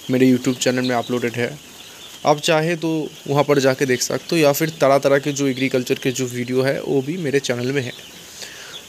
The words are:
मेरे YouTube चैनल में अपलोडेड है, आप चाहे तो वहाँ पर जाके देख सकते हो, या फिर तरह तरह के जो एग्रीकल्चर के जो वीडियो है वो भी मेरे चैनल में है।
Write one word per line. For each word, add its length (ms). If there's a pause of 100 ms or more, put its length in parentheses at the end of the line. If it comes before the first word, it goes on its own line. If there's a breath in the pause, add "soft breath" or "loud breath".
(100)
मेरे 220
YouTube 260
चैनल 300
में 80
अपलोडेड 380
है, 160 (760 loud breath)
आप 140
चाहे 360
तो 320 (180)
वहाँ 180
पर 160
जाके 260
देख 160
सकते 340
हो, 60
या 100
फिर 280
तरह 200
तरह 180
के 140
जो 160
एग्रीकल्चर 500
के 140
जो 160
वीडियो 340
है 200
वो 200
भी 160
मेरे 220
चैनल 320
में 100
है। 100 (960 loud breath)